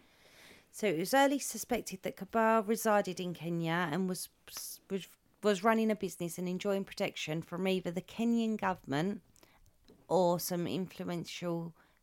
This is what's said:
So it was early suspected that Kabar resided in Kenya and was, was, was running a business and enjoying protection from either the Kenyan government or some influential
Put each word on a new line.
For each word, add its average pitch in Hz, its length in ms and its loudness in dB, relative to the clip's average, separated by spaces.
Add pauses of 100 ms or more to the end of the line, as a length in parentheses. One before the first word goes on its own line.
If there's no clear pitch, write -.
(720)
So - 140 -2
it 160 120 4
was 180 160 0
early 277 240 6
suspected - 640 -6
that - 140 -6
Kabar 220 500 2
resided 208 540 2
in 180 140 -4
Kenya 170 580 0
and 185 160 0
was, 180 200 -6 (640)
was, 190 180 -6 (340)
was 202 200 4
running 226 280 4
a 214 60 2
business 175 420 -6
and 180 100 -2
enjoying 196 360 0
protection 160 580 -4
from 185 260 -4
either 180 220 0
the 175 120 -4
Kenyan 226 560 0
government 185 600 -2 (880)
or 175 320 4
some 175 260 -2
influential 170 1080 -6 (280)